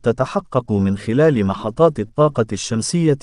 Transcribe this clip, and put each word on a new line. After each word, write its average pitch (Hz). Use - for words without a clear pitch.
تتحقق 123
من 98
خلال 120
محطات 117
الطاقة 139
الشمسية 139